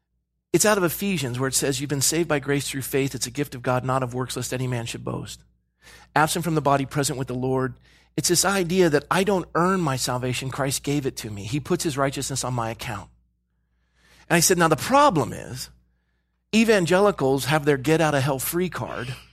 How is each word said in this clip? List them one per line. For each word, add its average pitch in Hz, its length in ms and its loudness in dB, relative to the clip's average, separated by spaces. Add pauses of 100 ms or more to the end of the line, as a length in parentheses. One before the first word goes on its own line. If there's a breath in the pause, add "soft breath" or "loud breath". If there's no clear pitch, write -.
(520)
It's 175 140 4
out 208 120 4
of 185 40 2
Ephesians 147 560 -2
where 135 80 -2
it 131 80 -4
says, 139 260 -2
"You've 143 80 -6
been 143 120 -2
saved 160 280 0
by 147 120 0
grace 139 280 -2
through 135 140 -6
faith. 135 320 -2
It's 123 140 -6
a - 20 -10
gift 139 240 -6
of 120 80 -12
God, 127 220 0
not 131 180 0
of 123 120 -6
works, 123 220 -6
lest 123 160 -6
any 127 140 -4
man 120 180 -4
should 117 200 -12
boast. - 400 -10 (720 loud breath)
Absent 156 280 2
from 165 120 0
the 151 40 2
body, 139 260 2
present 139 340 -2
with 131 80 -4
the 123 60 -6
Lord." 131 400 -2 (420 soft breath)
It's - 120 -2
this 175 160 2
idea 185 460 2
that 143 180 2
I 160 140 2
don't 190 320 0
earn 180 260 2
my 143 140 0
salvation. 127 560 -4
Christ 135 320 -2
gave 143 240 0
it 120 120 -4
to 110 120 -10
me. 101 140 -10
He 131 160 -4
puts 170 240 -2
his 139 120 -2
righteousness 139 460 -2
on 127 100 -4
my 113 180 -2
account. 107 380 -10 (1200 soft breath)
And 165 80 4
I 170 40 6
said, 170 180 4
"Now 170 80 6
the 160 80 4
problem 220 580 4
is, 92 380 -12 (840)
evangelicals 185 920 4
have 147 200 2
their 147 120 4
get 156 240 2
out 151 160 2
of 131 80 2
hell 135 160 -2
free 175 280 -2
card, 120 460 -8 (180)